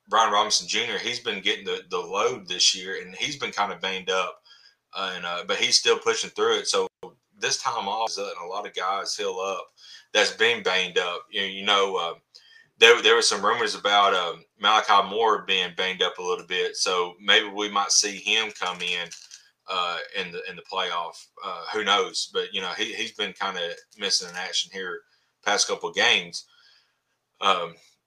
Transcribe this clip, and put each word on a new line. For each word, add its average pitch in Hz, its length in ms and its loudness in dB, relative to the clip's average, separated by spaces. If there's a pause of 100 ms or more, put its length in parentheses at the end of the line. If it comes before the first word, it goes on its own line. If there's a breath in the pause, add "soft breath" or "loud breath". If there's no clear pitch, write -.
Brian 107 240 4
Robinson 101 360 2
Junior, 107 320 -2
he's 117 200 -6
been 101 220 -6
getting 98 240 -2
the, 92 240 -4
the 92 80 -4
load 98 500 -2
this 90 280 2
year, 92 260 -8
and 92 140 -16
he's 113 200 -6
been 107 160 -6
kinda 101 300 -4
banged 92 300 -4
up. 92 320 -2 (500 soft breath)
Uh, 92 220 -6
and, 87 100 -8
uh, 87 220 -6
but 98 100 0
he's - 200 2
still 117 200 4
pushing 107 320 -2
through 107 300 0
it. 95 80 -6
So 95 200 0 (520)
this 123 220 -2
time 110 260 -4
off 113 240 -2
is 101 60 -8
letting 90 240 -6
a 87 60 -10
lot 101 180 -8
of - 80 -14
guys 92 420 -4
heal 95 240 -4
up 95 280 -4 (460 loud breath)
that's 98 180 4
been 113 320 2
banged 92 340 0
up. 87 320 -2
You, 101 140 -2
you 98 220 -6
know, 98 320 4
uh, 85 160 -2 (640 soft breath)
there, 117 240 10
there 110 140 8
were 113 60 4
some 101 220 0
rumors 107 320 2
about, 101 380 4
um, 85 300 -2 (160)
Malachi 101 500 6
Moore 104 360 4
being 92 300 0
banged 92 260 -2
up 90 160 -2
a 90 60 -10
little 90 220 -2
bit, 90 300 -2
so 90 440 0
maybe 104 280 4
we 104 220 -4
might 101 220 0
see 101 260 0
him 104 420 -2
come 90 220 -4
in, 87 260 -4 (600 loud breath)
uh, 87 280 -2 (180)
in 90 160 -6
the, 90 180 -8
in 87 60 -12
the 85 160 -16
playoff. 87 560 -6 (160)
Uh, 87 200 -8 (100)
who 107 100 -2
knows? 98 500 0
But, 92 200 -4
you 95 80 -4
know, 90 160 -4
he, 104 160 -4
he's 101 180 -6
been 98 220 -6
kinda 90 380 -6 (260)
missing 92 320 -2
in 87 60 -12
action 90 380 -6
here 90 280 -8 (440)
past 101 220 2
couple 87 220 -4
of 87 60 -10
games. 98 500 2 (960 soft breath)
Um, 90 340 0 (320 soft breath)